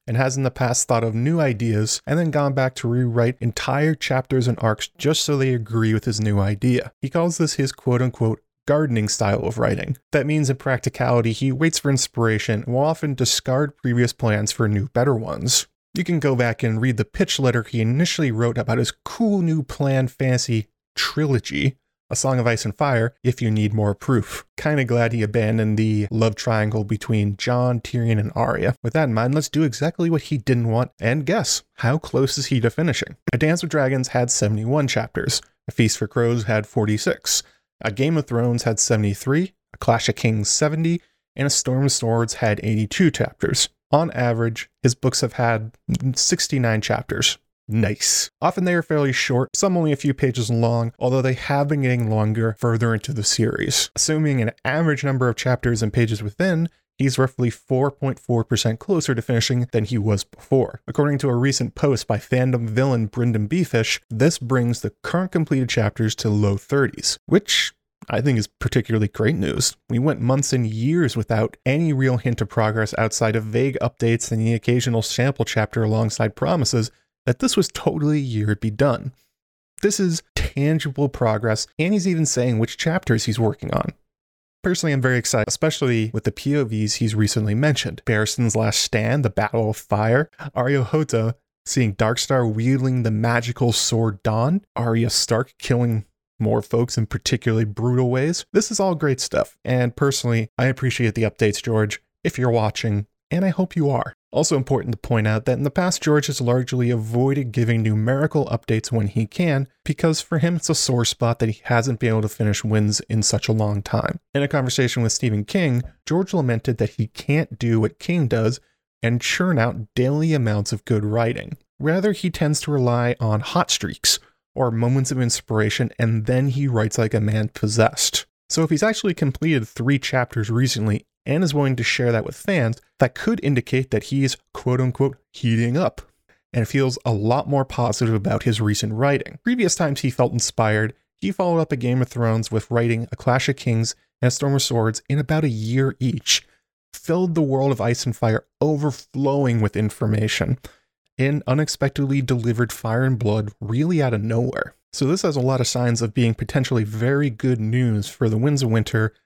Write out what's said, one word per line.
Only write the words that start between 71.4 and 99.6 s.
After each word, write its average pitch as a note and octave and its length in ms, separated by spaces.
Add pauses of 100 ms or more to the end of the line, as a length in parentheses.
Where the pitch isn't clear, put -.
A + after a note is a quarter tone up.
any D3+ 280
real C3 240
hint A#2 240
of G#2 80
progress A2 460
outside A2 400
of A2 100
vague B2 360
updates A#2 500
and A2+ 80
the A2+ 140
occasional A#2+ 480
sample B2+ 440
chapter A2 380
alongside A2 520
promises C3 560 (340)
that B2 140
this - 180
was F#3+ 120
totally D3+ 480
a D3 40
year G#2+ 300
it'd G#2 80
be A2+ 100
done. B2+ 440 (680)
This G3+ 180
is F3 240 (120)
tangible C#3+ 760
progress, A2 580 (100)
and F3 160
he's F#3+ 140
even E3 180
saying B2 340
which A2+ 180
chapters - 480
he's G#2+ 140
working - 340
on. - 200 (720)
Personally, F3 300
I'm C3+ 80
very B2+ 160
excited, A2+ 300
especially A#2+ 640
with A2+ 100
the - 80
P C#3+ 240
O C#3+ 100
Vs G#2+ 300
he's A2 180
recently G#2+ 400
mentioned. B2 520
Barristan's G#2+ 500
last A2 240
stand, A#2+ 440
the A#2 60
Battle G#2+ 400
of A2 80
Fire, A2+ 520 (260)
Areo C3 300
Hotah A#2 500 (300)
seeing A2+ 300
Darkstar A#2 560
wielding B2+ 520
the A2 80
magical A#2 600
sword A2+ 520
Dawn, A#2+ 400 (120)
Arya A#2 340
Stark - 500
killing A#2+ 460 (340)
more A2 220
folks A#2 360
in A2 80
particularly A2 600
brutal B2 440
ways. C3+ 440
This - 180
is G#3 80
all F#3+ 160
great C#3 240
stuff, - 440